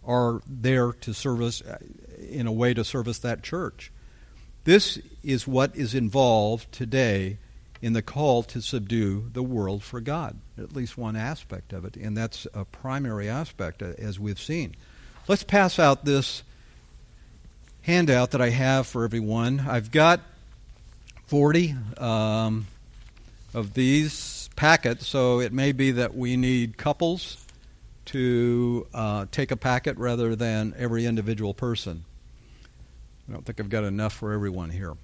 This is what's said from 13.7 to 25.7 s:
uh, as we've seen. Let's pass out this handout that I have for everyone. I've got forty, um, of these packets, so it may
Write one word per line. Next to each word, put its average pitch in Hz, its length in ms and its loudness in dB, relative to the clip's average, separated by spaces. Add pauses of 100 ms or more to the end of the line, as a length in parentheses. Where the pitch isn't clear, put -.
uh, 90 140 -8
as 101 220 -8
we've 104 220 -6
seen. 151 340 -6 (520)
Let's 202 160 2
pass 196 340 4
out 143 280 6
this 139 380 0 (1400)
handout 143 480 4
that 131 100 2
I 120 80 4
have 131 380 2
for 117 160 -2
everyone. 117 560 0
I've 120 320 -2
got 165 300 6 (1040)
forty, 151 480 4 (220)
um, 110 680 0 (880)
of 107 200 -4
these 143 840 0
packets, 147 520 4
so 123 320 2
it 120 140 -2
may 135 180 2